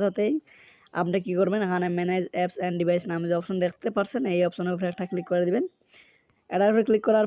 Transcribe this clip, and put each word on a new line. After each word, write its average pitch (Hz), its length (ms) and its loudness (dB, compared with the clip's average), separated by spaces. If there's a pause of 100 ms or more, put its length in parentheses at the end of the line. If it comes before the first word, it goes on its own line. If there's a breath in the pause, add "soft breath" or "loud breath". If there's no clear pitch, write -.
সাথেই 208 280 0 (680 soft breath)
আপনি 175 240 0
কী 185 160 -6
করবেন, 196 260 2
এখানে 180 200 0 (120)
Manage 180 300 -2 (140)
Apps 180 140 -4 (100)
and 180 140 -4
Device 175 300 0
নামে 170 200 -2
যে 175 100 2
অপশন 190 240 -4
দেখতে 175 320 -4
পাচ্ছেন, 208 260 -2 (100)
এই 175 160 2
অপশনের 180 280 -4
উপরে 185 160 -4
একটা 185 180 -8
ক্লিক 175 220 -4
করে 175 160 2
দেবেন। 233 160 0 (840 soft breath)
এটার 196 220 2
উপরে 220 160 4
ক্লিক 214 200 4
করার 214 180 4